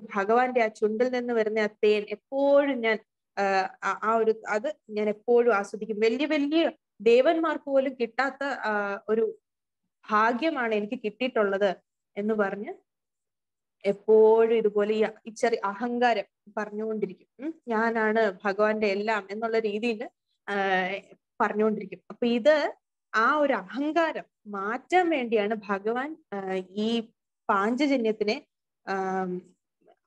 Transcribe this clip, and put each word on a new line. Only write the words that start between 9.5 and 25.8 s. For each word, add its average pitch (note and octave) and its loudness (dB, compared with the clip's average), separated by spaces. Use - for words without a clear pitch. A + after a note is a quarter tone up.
ഭാഗ്യമാണ് A#3 0
എനിക്ക് G#3 -4
കിട്ടിയിട്ടുള്ളത് G#3 -2
എന്ന് G#3+ -2
പറഞ്ഞ് G#3 -4
എപ്പോഴും A3 6
ഇതുപോലെ G#3 0
ഈ, G#3+ 2
ഈ A3+ -14
ചെറിയ A3+ -2
അഹങ്കാരം A#3 0
പറഞ്ഞുകൊണ്ടിരിക്കും. G#3+ -8
ഉം. D#4+ -10
ഞാനാണ് A3 0
ഭഗവാന്റെ G#3+ 0
എല്ലാം G3+ -2
എന്നുള്ള A3 -2
രീതിയിൽ, A3 -4
ആ, G3+ -4
പറഞ്ഞുകൊണ്ടിരിക്കും. G#3 -2
അപ്പൊ A#3+ -4
ഇത് D4 2
ആ A#3 2
ഒരു D4 2
അഹങ്കാരം C4 -2
മാറ്റാൻ A#3 0
വേണ്ടിയാണ് A3+ 0
ഭഗവാൻ, A#3 -4